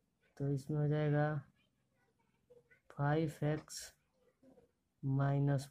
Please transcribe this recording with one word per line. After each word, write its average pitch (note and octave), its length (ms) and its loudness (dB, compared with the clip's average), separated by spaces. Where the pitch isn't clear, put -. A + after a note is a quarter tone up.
तो C#3 140 -2
इसमें C#3+ 280 -2
हो D3 100 2
जाएगा D3 380 2
फ़ाइव D3+ 560 -2
एक्स D#3 300 -4
माइनस C#3 680 2